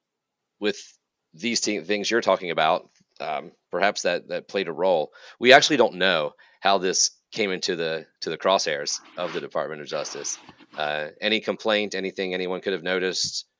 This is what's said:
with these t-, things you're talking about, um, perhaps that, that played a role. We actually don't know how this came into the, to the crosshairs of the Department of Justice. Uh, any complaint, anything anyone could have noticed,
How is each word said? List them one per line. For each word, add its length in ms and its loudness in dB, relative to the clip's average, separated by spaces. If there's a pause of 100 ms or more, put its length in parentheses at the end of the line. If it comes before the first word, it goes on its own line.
(600)
with 200 -2 (540)
these 260 -2
t-, 200 -2
things 280 -2
you're 120 2
talking 320 2
about, 360 2 (300)
um, 320 -6 (220)
perhaps 300 0
that, 260 -2
that 180 -8
played 220 -4
a 40 -4
role. 380 0 (300)
We 120 8
actually 260 8
don't 180 4
know 380 0 (260)
how 180 4
this 320 0 (220)
came 180 -2
into 240 -2
the, 320 -4 (140)
to 100 -6
the 80 -6
crosshairs 640 0 (160)
of 160 -6
the 80 -6
Department 400 -6
of 80 -14
Justice. 500 -8 (400)
Uh, 300 -4 (120)
any 200 -2
complaint, 560 -2
anything 360 -6
anyone 280 -4
could 140 -4
have 100 -6
noticed, 600 -4 (140)